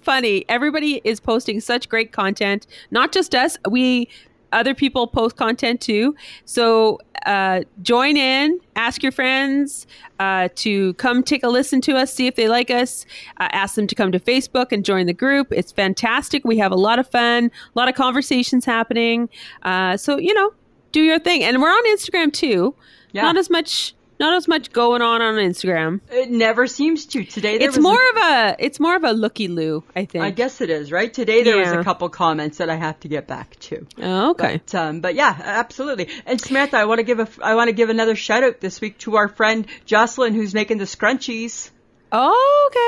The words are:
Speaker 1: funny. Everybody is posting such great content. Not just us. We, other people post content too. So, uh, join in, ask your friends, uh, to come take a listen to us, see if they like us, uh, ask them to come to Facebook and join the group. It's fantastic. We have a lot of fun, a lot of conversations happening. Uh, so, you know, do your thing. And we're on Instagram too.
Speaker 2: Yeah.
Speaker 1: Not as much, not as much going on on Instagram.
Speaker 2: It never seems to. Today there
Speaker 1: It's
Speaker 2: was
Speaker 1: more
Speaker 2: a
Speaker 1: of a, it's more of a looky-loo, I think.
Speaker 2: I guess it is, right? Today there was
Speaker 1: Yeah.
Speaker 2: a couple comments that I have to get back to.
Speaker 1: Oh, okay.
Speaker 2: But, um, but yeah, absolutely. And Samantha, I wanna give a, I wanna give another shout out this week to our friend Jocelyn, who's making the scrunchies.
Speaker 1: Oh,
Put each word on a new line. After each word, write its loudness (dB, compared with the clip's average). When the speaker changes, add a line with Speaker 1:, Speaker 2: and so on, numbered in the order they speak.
Speaker 1:
funny. 0
Everybody -2
is -2
posting -2
such -4
great -2
content. -2
Not 0
just 0
us. 0
We, 0
other 0
people -2
post -2
content -2
too. 0
So, 2
uh, 0
join 2
in, 0
ask -2
your 0
friends, -2
uh, 0
to 0
come 0
take -2
a 0
listen 0
to 0
us, 0
see 0
if -4
they 2
like 0
us, -2
uh, -2
ask -4
them 0
to -6
come 0
to 0
Facebook 0
and -2
join 0
the 2
group. 0
It's -4
fantastic. -2
We 2
have 2
a 0
lot 2
of -2
fun, 2
a -8
lot 2
of 0
conversations 0
happening. 0
Uh, 0
so, -2
you 0
know, 2
do 2
your 4
thing. 0
And 2
we're 4
on 4
Instagram -2
too. 0
Speaker 2:
Yeah. -4
Speaker 1:
Not 4
as 0
much, -2
not 0
as -2
much -2
going 2
on 2
on 0
Instagram. -2
Speaker 2:
It -2
never 2
seems -2
to. -6
Today -2
there 4
Speaker 1:
It's 0
Speaker 2:
was 6
Speaker 1:
more 6
Speaker 2:
a 4
Speaker 1:
of 0
a, 2
it's -4
more 2
of 0
a 2
looky-loo, -2
I -4
think. -6
Speaker 2:
I -2
guess -4
it -2
is, -4
right? -2
Today 2
there 4
was 2
Speaker 1:
Yeah. 0
Speaker 2:
a -4
couple -2
comments -2
that -2
I -2
have -6
to -14
get -6
back -14
to. -12
Speaker 1:
Oh, 0
okay. -2
Speaker 2:
But, -10
um, -4
but -4
yeah, 2
absolutely. -6
And -4
Samantha, -2
I 4
wanna 2
give -2
a, -2
I 2
wanna 2
give 2
another 0
shout 0
out 0
this -10
week -8
to -4
our 4
friend 0
Jocelyn, 2
who's -2
making -2
the -6
scrunchies. -4
Speaker 1:
Oh, 4